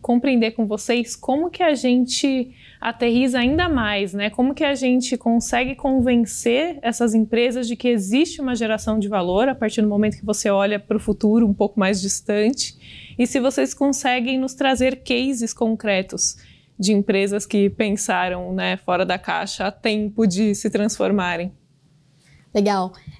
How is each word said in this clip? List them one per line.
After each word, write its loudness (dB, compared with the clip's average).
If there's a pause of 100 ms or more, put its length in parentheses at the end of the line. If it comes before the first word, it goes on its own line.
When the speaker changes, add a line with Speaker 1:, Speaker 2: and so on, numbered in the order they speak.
Speaker 1:
compreender 2
com -2
vocês -2
como -2
que -2
a 4
gente 0 (260)
aterriza 0
ainda 2
mais, 0
né? -4
Como 0
que -4
a 2
gente 0
consegue 0
convencer 0
essas 0
empresas 0
de -4
que -2
existe 0
uma -2
geração -2
de -2
valor 2
a 0
partir -2
do 2
momento 0
que -14
você -2
olha 2
pro -4
futuro 2
um 4
pouco 0
mais 2
distante. -4
E 2
se 0
vocês 0
conseguem 0
nos -4
trazer 0
cases -2
concretos -2 (420)
de 2
empresas 2
que 2
pensaram, -2
né, -2
fora 0
da -2
caixa -4
a -4
tempo -2
de 2
se -4
transformarem. -2 (1000)
Speaker 2:
Legal. 0 (280)